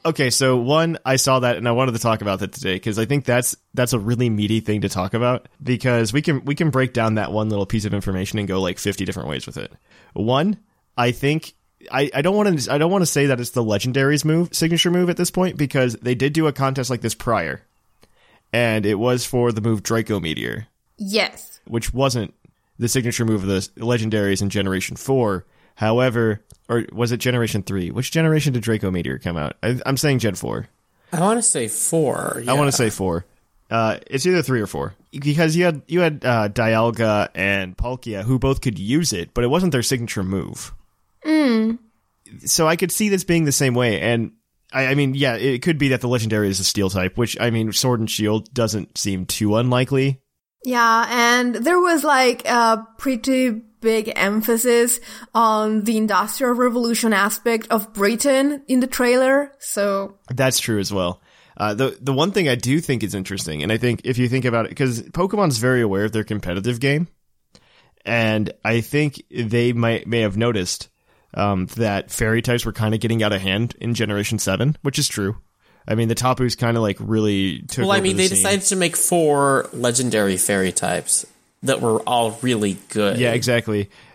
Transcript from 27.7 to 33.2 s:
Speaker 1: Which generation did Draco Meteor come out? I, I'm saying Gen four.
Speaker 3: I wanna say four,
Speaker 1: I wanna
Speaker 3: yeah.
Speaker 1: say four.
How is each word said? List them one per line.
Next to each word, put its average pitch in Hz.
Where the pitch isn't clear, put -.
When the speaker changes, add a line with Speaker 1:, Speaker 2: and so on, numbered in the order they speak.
Speaker 1:
Which 123
generation 156
did 120
Draco 107
Meteor 85
come 87
out? 76
I, 123
I'm 135
saying 139
Gen 104
four. -
Speaker 3:
I 160
wanna 214
say 139
four, -
Speaker 1:
I 123
wanna 143
Speaker 3:
yeah. 139
Speaker 1:
say 113
four. 87